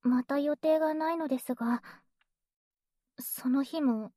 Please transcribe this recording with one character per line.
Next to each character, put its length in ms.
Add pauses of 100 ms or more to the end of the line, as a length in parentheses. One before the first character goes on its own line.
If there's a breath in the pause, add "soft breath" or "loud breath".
ま 200
た 160
予 180
定 220
が 160
な 160
い 60
の 100
で 120
す 160
が、 280 (1400 loud breath)
そ 300
の 160
日 160
も 360